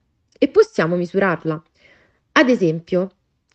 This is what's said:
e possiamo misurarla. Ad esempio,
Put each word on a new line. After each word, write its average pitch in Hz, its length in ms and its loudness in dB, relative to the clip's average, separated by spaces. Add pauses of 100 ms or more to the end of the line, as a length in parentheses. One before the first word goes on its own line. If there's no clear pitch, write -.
(380)
e 285 100 0
possiamo 180 480 0
misurarla. 170 640 -4 (720)
Ad 294 180 2
esempio, 180 600 -2 (440)